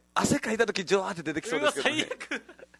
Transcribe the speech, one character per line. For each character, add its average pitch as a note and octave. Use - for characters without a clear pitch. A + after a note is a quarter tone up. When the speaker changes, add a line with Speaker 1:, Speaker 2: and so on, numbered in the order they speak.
Speaker 1:
汗 -
か A3
い A3
た A#3
時、 G3
ジ F3+
ョ -
ワ F#3+
ー -
っ -
て E3
出 D3+
て D3
き -
そ -
う D3
で D4
す C#3
け B2+
ど C#4+
ね。 D#4
Speaker 2:
う -
わ、 -
最 -
悪。 -